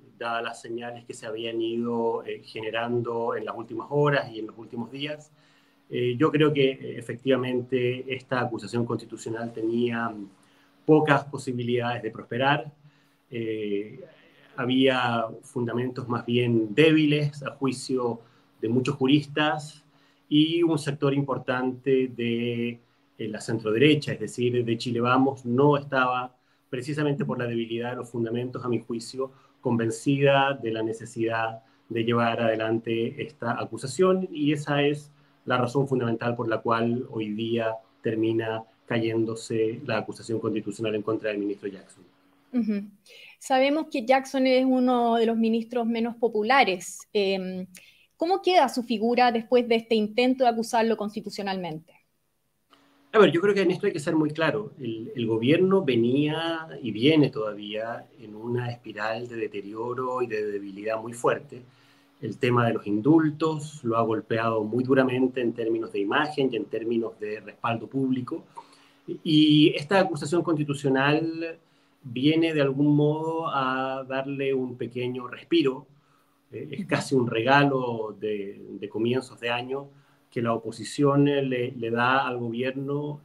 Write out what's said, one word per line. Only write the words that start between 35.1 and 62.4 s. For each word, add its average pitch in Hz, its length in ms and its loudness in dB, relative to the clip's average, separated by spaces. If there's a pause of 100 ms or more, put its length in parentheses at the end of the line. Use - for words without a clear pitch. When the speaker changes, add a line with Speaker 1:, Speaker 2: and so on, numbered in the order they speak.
Speaker 1:
la 123 120 2
razón 123 320 0
fundamental 120 480 0
por 120 100 -2
la 113 120 0
cual 117 520 0
hoy 110 220 -4
día 113 420 -2 (260)
termina 113 600 0 (220)
cayéndose 113 1000 -2
la 113 120 -2
acusación 107 420 -6
constitucional 107 560 -4
en 107 60 -2
contra 107 280 -2
del 104 80 -4
ministro 101 300 -4
Jackson. 92 360 -14 (500)
Speaker 2:
Ujú. 214 340 -2 (520)
Sabemos 277 520 2
que 262 140 -4
Jackson 262 420 2
es 262 180 4
uno 247 500 4
de 233 100 4
los 226 100 2
ministros 226 500 0
menos 226 300 -2
populares. 214 840 2 (120)
Em, 190 560 -2 (480)
¿cómo 370 260 0
queda 359 280 6
su 240 140 -4
figura 240 500 2
después 233 340 2
de 226 80 4
este 226 200 0
intento 247 500 2
de 240 40 6
acusarlo 226 460 2
constitucionalmente? 196 1000 -6 (1160)
Speaker 1:
A 220 80 6
ver, 180 120 10
yo 170 100 2
creo 202 120 4
que 196 80 2
en 180 100 4
esto 190 140 -2
hay 196 60 2
que - 80 -6
ser 160 160 -2
muy 151 160 2
claro. 147 480 -2
El, 113 340 -8
el 117 140 -2
gobierno 151 560 4
venía 151 840 0 (120)
y 123 100 -6
viene 135 380 4
todavía 107 760 -8 (100)
en 107 160 -18
una 120 380 -4
espiral 113 560 -6
de 120 80 -12
deterioro 113 840 -6
y 120 60 0
de 107 240 -4
debilidad 101 480 -6
muy 117 140 -10
fuerte. 120 480 -2 (600)
El 104 160 -8
tema 123 280 4